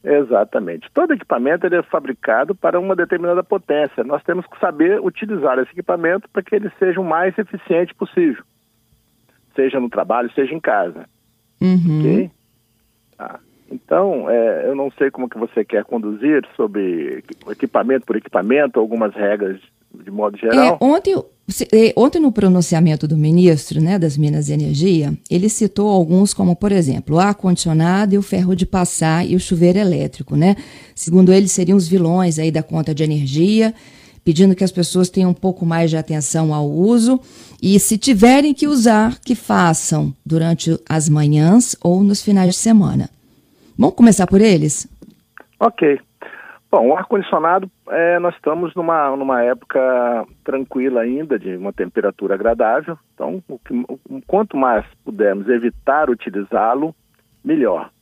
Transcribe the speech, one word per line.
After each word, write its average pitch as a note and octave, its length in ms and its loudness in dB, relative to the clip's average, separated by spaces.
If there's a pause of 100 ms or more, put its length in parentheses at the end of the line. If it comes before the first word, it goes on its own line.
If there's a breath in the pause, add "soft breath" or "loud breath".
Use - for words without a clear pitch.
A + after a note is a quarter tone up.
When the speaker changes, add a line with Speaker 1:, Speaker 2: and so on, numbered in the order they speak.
Speaker 1:
Exatamente. A2+ 880 -2
Todo D#4+ 180 0
equipamento, D#3+ 540 -4
ele F3 80 -2
é E3+ 80 0
fabricado C#3 720 -4
para E3+ 240 -2
uma F#3+ 160 -2
determinada F3 480 -2
potência. D3 600 -4
Nós C#3+ 180 -6
temos F3 240 -6
que - 140 -20
saber F3 400 0
utilizar F3 580 -4
esse B2+ 140 -4
equipamento F3 600 -4
para G3+ 80 -4
que - 140 -6
ele G#3 240 -4
seja F#3 220 -2
o F#3+ 40 -4
mais F3 320 -2
eficiente F3+ 580 -4
possível, E3 480 -2 (1120)
seja C3+ 240 0
no A#2+ 100 -4
trabalho, A2 420 -4
seja C#3 220 -4
em E3 60 -8
casa. F2+ 440 -4 (560)
Speaker 2:
Uhum. F3 380 2
Speaker 1:
Ok? E3 320 0 (880)
Tá. - 220 -16 (300)
Então, D3+ 600 -4
é, A2 380 0
eu C#3 80 -4
não C#3 160 -4
sei C#3 180 -2
como B2+ 180 -8
que - 80 -14
você A2+ 280 -4
quer G#2 200 -4
conduzir A#2 600 -2 (100)
sobre F2+ 680 -6 (260)
equipamento B2 560 -2
por A2 100 -4
equipamento, A#2 600 -2
algumas A2 360 -2
regras G2+ 460 -4 (440)
de G2 60 -18
modo G#2 260 -6
Speaker 2:
É, - 40 -16
Speaker 1:
geral. E3+ 420 2
Speaker 2:
ontem, F4+ 320 2 (340)
se-, - 240 -6
é, A3 240 2
ontem D4 240 2
no C#4+ 100 2
pronunciamento F3 800 2
do D#3 80 -2
ministro, D#3 640 2
né, F3+ 180 0
das D#3 200 -2
Minas D3 320 -2
e - 20 -4
Energia, D3+ 600 0 (160)
ele F#3 180 0
citou G#3 400 -2
alguns F#3 460 2
como, F3+ 200 2
por G3+ 180 0
exemplo, D#3 440 0
o - 20 4
ar-condicionado F#3 960 0
e G3+ 40 2
o G3+ 40 0
ferro F#3 320 -2
de F3+ 120 -2
passar E3+ 600 0
e - 80 -2
o F#3 60 2
chuveiro F3 380 2
elétrico, D3 580 -2
né? F#3 200 4 (380 loud breath)
Segundo F3+ 380 4
ele, G3 160 4
seriam F#3 280 2
os F3 120 2
vilões F3 500 0
aí D#3+ 140 -2
da D3+ 100 -2
conta D#3+ 320 -4
de D3 80 -2
energia, D#3 680 0 (500 soft breath)
pedindo F3+ 320 4
que F#3+ 80 -2
as F#3 80 0
pessoas F3+ 380 -2
tenham F#3 220 0
um E3+ 40 0
pouco F#3 300 -4
mais E3 240 0
de D#3+ 80 0
atenção D#3 560 -2
ao D3 160 -2
uso A3+ 500 2 (440 loud breath)
e, G3 180 4
se - 160 0
tiverem C4 560 4
que D4 160 0
usar, A#3 520 2
que - 140 -4
façam D#3+ 800 0 (100)
durante D#3+ 600 0
as D#3+ 220 -2
manhãs D3+ 720 4
ou F3+ 200 2
nos G3+ 200 2
finais F#3+ 280 4
de F#3 60 -4
semana. F3+ 520 2 (680 soft breath)
Vamos C3+ 180 2
começar G#3 320 6
por G3 160 4
eles? D#3+ 440 2 (720)
Speaker 1:
Ok. D#3 400 0 (720 loud breath)
Bom, A#2 180 4
o D3 60 4
ar-condicionado, F#3 760 -2 (180)
é, E3+ 300 0
nós F3 160 -2
estamos D#3+ 400 -4
numa, D#3+ 420 -2
numa C3+ 260 -2
época B2 380 -2 (640)
tranquila C3 560 -4
ainda, C3 380 -4
de F#2 180 -8
uma G2 160 -10
temperatura G2 640 -4
agradável. A#2 640 -2 (160)
Então, E3+ 340 -10
o C#3 100 -14
que, - 140 -16
o, C3 540 -10
quanto G3+ 280 -2
mais B2+ 300 0 (180)
pudermos G2+ 460 -2
evitar B2+ 600 -2
utilizá-lo, A#2 840 -4 (480)
melhor. A#2+ 460 -2 (140)